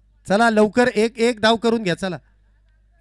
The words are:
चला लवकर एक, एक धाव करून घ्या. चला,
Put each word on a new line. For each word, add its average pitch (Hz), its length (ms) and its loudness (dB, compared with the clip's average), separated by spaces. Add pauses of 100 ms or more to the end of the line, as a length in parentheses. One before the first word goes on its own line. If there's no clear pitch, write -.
(280)
चला 226 220 2
लवकर 214 380 2
एक, 226 300 -2
एक 226 220 -2
धाव 220 160 2
करून 233 260 -2
घ्या. 175 120 -2
चला, 175 240 -8 (840)